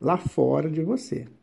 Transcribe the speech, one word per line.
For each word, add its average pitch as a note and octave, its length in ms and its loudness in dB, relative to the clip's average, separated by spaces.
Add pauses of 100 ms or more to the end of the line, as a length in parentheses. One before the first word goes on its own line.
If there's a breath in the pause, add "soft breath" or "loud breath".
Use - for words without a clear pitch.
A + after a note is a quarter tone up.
lá E3+ 160 2
fora D3 520 2
de D#3+ 120 -2
você. - 460 -4 (160)